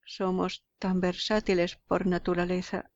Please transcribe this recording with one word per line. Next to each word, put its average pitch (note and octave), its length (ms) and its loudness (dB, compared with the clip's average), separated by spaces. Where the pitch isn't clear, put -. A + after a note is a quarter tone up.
somos F#3 600 -2
tan F#3 200 0
versátiles F3+ 760 0
por F#3 280 -2
naturaleza F3+ 880 0